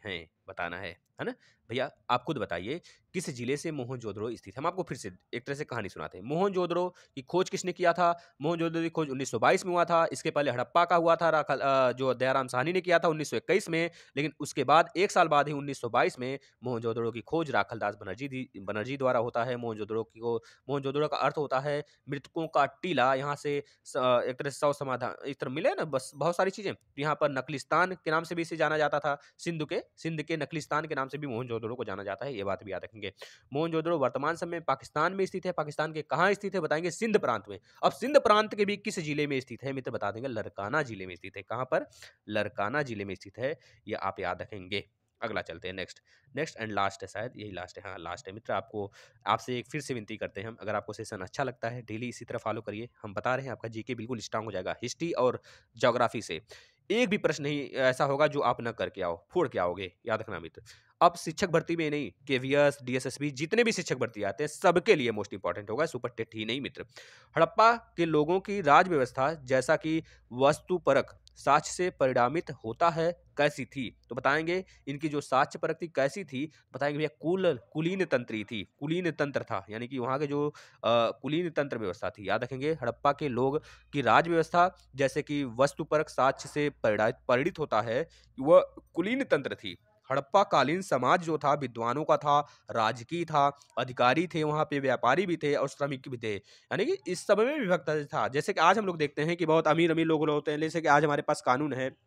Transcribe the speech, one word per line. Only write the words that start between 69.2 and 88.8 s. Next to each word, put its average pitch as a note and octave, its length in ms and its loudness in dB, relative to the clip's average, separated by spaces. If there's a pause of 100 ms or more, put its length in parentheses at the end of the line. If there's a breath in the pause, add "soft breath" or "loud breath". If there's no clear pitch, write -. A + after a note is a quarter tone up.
जैसा C3 420 2
कि D#3 280 -2 (300 soft breath)
वस्तुपरक C#3 880 2 (160)
साक्ष्य - 380 2
से F3+ 160 -2
परिणामित C3 640 0
होता A#2 380 0
है, E3 340 -2 (140)
कैसी C#3+ 280 0
थी? B2+ 320 -10 (120)
तो A#2+ 60 -8
बताएंगे D#3+ 500 0 (220 soft breath)
इनकी D3 220 -4
जो C#3+ 120 -2
साक्ष्य C#3+ 380 2
परक D#3+ 220 -4
थी, F3 60 -8
कैसी D#3 360 -2
थी? D3 280 -8 (220 soft breath)
बताएंगे D3 240 -2
भैया, D3+ 120 -2 (120)
कुल-, E3+ 360 2 (140)
कुलीन F3 340 0
तंत्री A#2+ 380 -2
थी, G2+ 360 -8
कुलीन E3 320 -2
तंत्र C#3 320 -4
था, G2 260 -6
यानी A2+ 180 -8
कि C3+ 120 -8
वहाँ C3 200 -2
के D3+ 80 -2
जो, D3 220 -2
अ, A#2 640 0 (100)
कुलीन D#3+ 280 -2
तंत्र C#3+ 280 -2
व्यवस्था G2 320 -4
थी। F#2+ 200 -8
याद A#2 140 0
रखेंगे, C3+ 300 -4
हड़प्पा C#3 380 0
के D3 160 -4
लोग C3+ 360 0 (300 loud breath)
की C#3+ 80 0
राज B2 260 6
व्यवस्था, F3 480 4 (200)
जैसे C3+ 260 0
कि C#3+ 220 -4
वस्तुपरक C#3 680 0
साक्ष्य C3+ 400 2
से D3 200 0
परिणा-, A2 460 2 (120)
परिणित C#3 320 2
होता A2+ 220 2
है, A#2 280 -2 (300 soft breath)
वह D#3+ 360 8 (180)